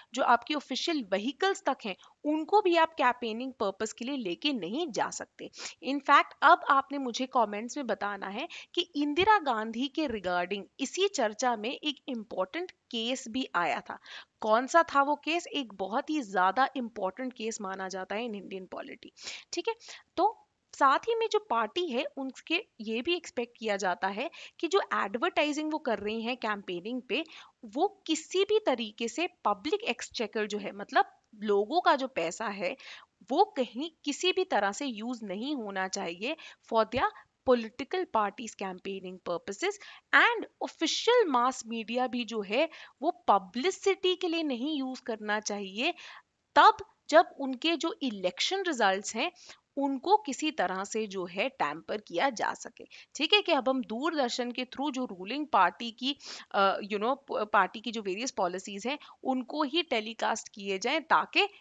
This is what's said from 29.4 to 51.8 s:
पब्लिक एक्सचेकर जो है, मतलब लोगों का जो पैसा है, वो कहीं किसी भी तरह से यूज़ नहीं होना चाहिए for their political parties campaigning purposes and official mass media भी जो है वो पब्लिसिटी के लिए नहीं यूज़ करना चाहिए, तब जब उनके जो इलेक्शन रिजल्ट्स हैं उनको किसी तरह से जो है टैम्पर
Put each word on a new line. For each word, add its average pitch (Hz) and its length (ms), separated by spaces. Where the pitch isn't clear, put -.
पब्लिक 226 380
एक्सचेकर - 640
जो 208 120
है, 202 140
मतलब 202 400
लोगों 208 380
का 349 160
जो 262 120
पैसा 180 400
है, 202 280
वो 330 140
कहीं 277 460
किसी 359 280
भी 370 120
तरह 208 280
से 285 140
यूज़ 233 380
नहीं 214 320
होना 196 320
चाहिए 190 480
for 226 140
their 269 220
political 247 540
parties 208 460
campaigning 185 540
purposes 202 500
and 415 300
official 440 580
mass 247 300
media 233 420
भी 240 160
जो 220 160
है 220 280
वो 311 80
पब्लिसिटी 330 880
के - 120
लिए 330 140
नहीं 285 360
यूज़ 262 240
करना 214 380
चाहिए, 208 540
तब 370 200
जब 339 300
उनके 269 360
जो 330 260
इलेक्शन 214 600
रिजल्ट्स 214 540
हैं 294 140
उनको 277 400
किसी 302 340
तरह 190 340
से 220 220
जो 190 180
है 175 240
टैम्पर 165 520